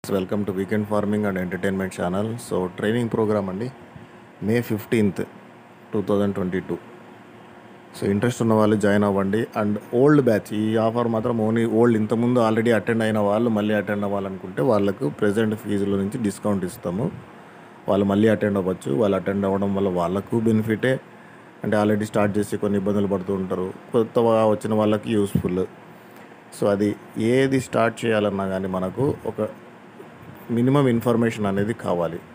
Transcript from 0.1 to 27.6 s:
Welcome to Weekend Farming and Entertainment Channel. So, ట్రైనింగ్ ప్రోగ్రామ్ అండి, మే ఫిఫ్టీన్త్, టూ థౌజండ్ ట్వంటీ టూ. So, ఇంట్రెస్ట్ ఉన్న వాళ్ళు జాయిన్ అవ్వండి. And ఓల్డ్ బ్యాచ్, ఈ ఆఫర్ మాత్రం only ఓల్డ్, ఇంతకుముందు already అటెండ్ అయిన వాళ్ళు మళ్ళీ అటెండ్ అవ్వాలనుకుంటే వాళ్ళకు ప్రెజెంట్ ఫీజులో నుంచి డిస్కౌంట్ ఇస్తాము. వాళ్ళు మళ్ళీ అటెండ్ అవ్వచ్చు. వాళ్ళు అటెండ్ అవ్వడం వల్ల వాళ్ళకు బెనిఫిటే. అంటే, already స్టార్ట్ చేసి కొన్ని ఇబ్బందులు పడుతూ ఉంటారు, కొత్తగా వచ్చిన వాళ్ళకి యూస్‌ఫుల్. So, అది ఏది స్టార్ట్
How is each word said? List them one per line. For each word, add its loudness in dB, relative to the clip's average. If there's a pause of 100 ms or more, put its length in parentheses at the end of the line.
Welcome -2
to -4
Weekend -2
Farming 0
and -2 (100)
Entertainment -2
Channel. -2
So, -4
ట్రైనింగ్ -2
ప్రోగ్రామ్ 0
అండి, -6 (720)
మే 2
ఫిఫ్టీన్త్, 0 (720)
టూ -2
థౌజండ్ 0
ట్వంటీ -2
టూ. -6 (1200)
So, -2
ఇంట్రెస్ట్ 0
ఉన్న 2
వాళ్ళు 4
జాయిన్ 2
అవ్వండి. 0 (140)
And -2 (160)
ఓల్డ్ 6
బ్యాచ్, 0
ఈ 0
ఆఫర్ 0
మాత్రం 0
only 2
ఓల్డ్, 4
ఇంతకుముందు 2
already 4
అటెండ్ 0
అయిన 0
వాళ్ళు 2
మళ్ళీ 0
అటెండ్ -2
అవ్వాలనుకుంటే -6
వాళ్ళకు 2
ప్రెజెంట్ 0
ఫీజులో -2
నుంచి -2
డిస్కౌంట్ -2
ఇస్తాము. -6 (800)
వాళ్ళు 4
మళ్ళీ 4
అటెండ్ 2
అవ్వచ్చు. -2
వాళ్ళు 2
అటెండ్ -2
అవ్వడం 0
వల్ల 0
వాళ్ళకు -2
బెనిఫిటే. 2 (640)
అంటే, 0
already 2
స్టార్ట్ 0
చేసి -2
కొన్ని 0
ఇబ్బందులు 0
పడుతూ -2
ఉంటారు, -4 (180)
కొత్తగా 2
వచ్చిన 0
వాళ్ళకి 0
యూస్‌ఫుల్. 0 (960)
So, 2
అది 2 (220)
ఏది 2
స్టార్ట్ -2